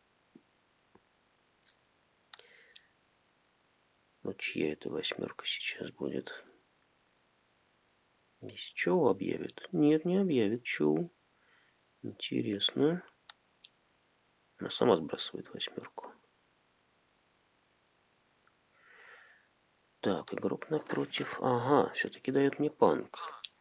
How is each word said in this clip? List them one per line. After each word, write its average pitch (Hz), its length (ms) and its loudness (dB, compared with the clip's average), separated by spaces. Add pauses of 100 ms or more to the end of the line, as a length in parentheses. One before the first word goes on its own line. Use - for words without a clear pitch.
(4000)
Вот - 160 -8
чья - 340 -2
это - 160 -8
восьмерка - 560 -6
сейчас - 460 -6
будет? - 540 -8 (2000)
Здесь - 320 -12
чоу 175 360 4
объявит? - 640 -2
Нет, 156 320 4
не 175 120 2
объявит 123 460 2
чоу. 156 480 2 (920)
Интересно. 123 1000 0 (1500)
Она 92 140 -8
сама 120 260 6
сбрасывает - 560 -8
восьмерку. - 600 -12 (4000)
Так, 92 340 -2
игрок - 360 -4
напротив. - 720 -4
Ага, 123 520 4
все-таки - 400 -4
дает 139 260 2
мне 147 120 2
панк. - 720 2 (180)